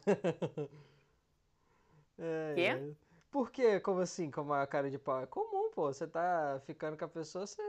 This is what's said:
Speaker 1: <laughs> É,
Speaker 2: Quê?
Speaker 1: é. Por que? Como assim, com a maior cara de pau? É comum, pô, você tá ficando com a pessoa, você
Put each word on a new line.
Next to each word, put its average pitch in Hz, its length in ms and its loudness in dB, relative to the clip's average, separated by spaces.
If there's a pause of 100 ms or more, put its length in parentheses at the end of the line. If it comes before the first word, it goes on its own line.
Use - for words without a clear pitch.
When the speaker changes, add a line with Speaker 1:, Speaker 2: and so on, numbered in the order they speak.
Speaker 1:
<laughs> 156 800 0 (1300)
É, 160 360 -2
Speaker 2:
Quê? 175 60 2
Speaker 1:
é. 170 300 0 (400)
Por 254 200 0
que? 220 300 6
Como 185 200 2
assim, 175 300 -2
com 151 120 -4
a - 20 -2
maior 143 240 2
cara 143 200 0
de 135 100 -4
pau? 135 220 -2
É 131 60 -6
comum, 392 480 -2
pô, 147 180 0
você 160 140 -4
tá 165 580 0
ficando 156 320 -6
com 170 80 -6
a 156 40 -4
pessoa, 165 380 -6
você - 220 -10